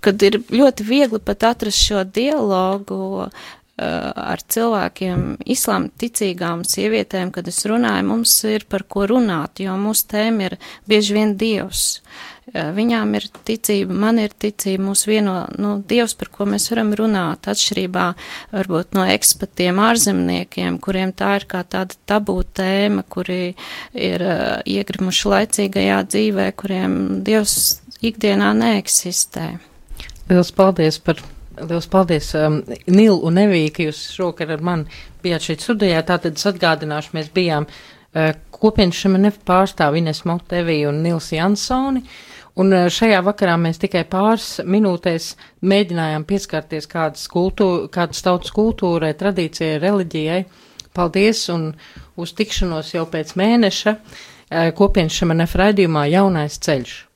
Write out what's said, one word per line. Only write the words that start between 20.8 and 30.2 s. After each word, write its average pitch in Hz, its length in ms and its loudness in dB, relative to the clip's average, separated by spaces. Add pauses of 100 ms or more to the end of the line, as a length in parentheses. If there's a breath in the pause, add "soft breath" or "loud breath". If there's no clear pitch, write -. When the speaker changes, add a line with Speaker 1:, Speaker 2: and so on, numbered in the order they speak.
Speaker 1:
tā 196 200 0
ir 196 120 -6
kā 180 160 -6
tāda 190 380 -6
tabū 202 420 0
tēma, 196 640 0
kuri 180 460 -6 (360 loud breath)
ir, 180 360 -2
ā, 175 120 0 (240)
iegrimuši 196 720 -2
laicīgajā 196 720 2
dzīvē, 196 480 0
kuriem 185 440 -4 (260)
Dievs 208 560 0 (200)
ikdienā 208 540 2
neeksistē. 202 1000 0 (680 loud breath)